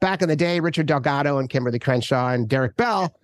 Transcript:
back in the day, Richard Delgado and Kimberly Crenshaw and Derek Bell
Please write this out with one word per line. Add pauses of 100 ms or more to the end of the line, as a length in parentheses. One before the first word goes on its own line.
back
in
the
day,
Richard
Delgado
and
Kimberly
Crenshaw
and
Derek
Bell